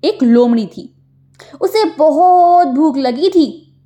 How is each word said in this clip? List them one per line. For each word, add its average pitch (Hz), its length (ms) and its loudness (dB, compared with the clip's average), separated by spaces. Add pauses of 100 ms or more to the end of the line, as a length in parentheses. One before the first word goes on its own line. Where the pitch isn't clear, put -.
एक 214 200 -2
लोमड़ी 233 440 2
थी, - 280 -20 (640)
उसे 415 240 -2
बहुत 349 800 2
भूख 277 300 -2
लगी 269 320 -2
थी। - 460 -2 (100)